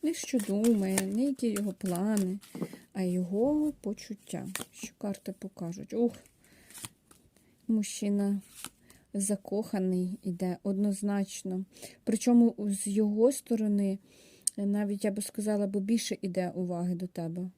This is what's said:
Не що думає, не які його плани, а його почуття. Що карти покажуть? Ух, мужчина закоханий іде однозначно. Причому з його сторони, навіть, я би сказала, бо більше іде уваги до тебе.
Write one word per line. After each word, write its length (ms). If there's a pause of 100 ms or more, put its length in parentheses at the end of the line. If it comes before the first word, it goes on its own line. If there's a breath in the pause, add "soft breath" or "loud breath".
Не 100
що 260
думає, 600
не 240
які 240
його 240
плани, 680 (540 loud breath)
а 100
його 800
почуття. 640 (240)
Що 260
карти 420
покажуть? 540
Ух, 200 (1500 loud breath)
мужчина 720 (720 loud breath)
закоханий 1080
іде 400
однозначно. 1000 (380 loud breath)
Причому 560
з 280
його 440
сторони, 680 (580 loud breath)
навіть, 460
я 80
би 100
сказала, 460
бо 120
більше 420
іде 340
уваги 400
до 120
тебе. 500